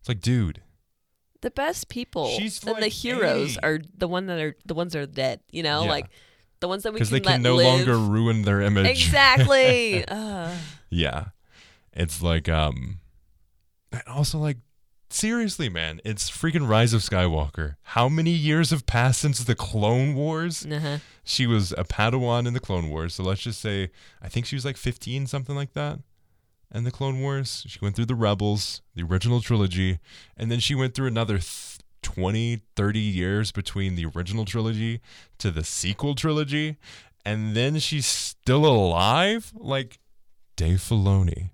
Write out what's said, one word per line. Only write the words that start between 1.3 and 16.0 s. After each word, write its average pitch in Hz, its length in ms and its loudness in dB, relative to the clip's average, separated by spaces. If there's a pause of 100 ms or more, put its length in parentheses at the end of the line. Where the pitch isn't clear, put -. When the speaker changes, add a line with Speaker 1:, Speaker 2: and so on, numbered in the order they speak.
Speaker 2:
The 254 100 -6
best 302 360 -4
people 165 480 -6
Speaker 1:
She's, 208 280 -6
Speaker 2:
and 220 120 -2
the 220 60 -6
Speaker 1:
like, 214 100 0
Speaker 2:
heroes 165 600 0
Speaker 1:
eighty. - 100 -8
Speaker 2:
are 156 180 0 (160)
the 180 120 -2
one 180 180 -4
that 175 140 -4
are, 151 240 -4
the 165 100 -8
ones 170 200 -4
that 156 60 -4
are 143 60 -6
dead, 131 340 -4 (120)
you 165 100 -6
know? 151 220 0
Speaker 1:
Yeah. - 60 0
Speaker 2:
Like, 147 180 -4 (500)
the - 100 -4
ones 196 160 -4
that 220 80 -2
we 220 60 -6
Speaker 1:
'Cause 226 100 2
Speaker 2:
can 220 60 0
Speaker 1:
they 185 60 4
can 190 120 2
Speaker 2:
let 139 80 4
Speaker 1:
no 123 160 6
Speaker 2:
live. - 100 8
Speaker 1:
longer 127 320 6
ruin 110 440 2
their 101 180 4
image. 101 260 4
<laughs> - 40 6
Speaker 2:
Exactly. 262 1160 6
Ugh. 196 480 -6 (340)
Speaker 1:
Yeah. 78 360 -2 (680)
It's 82 300 -4
like, 82 260 0
um, 76 520 -2 (920)
and 123 140 -10
also, 143 320 -2
like, 147 200 -2 (520)
seriously, 214 580 -2
man, 82 360 -4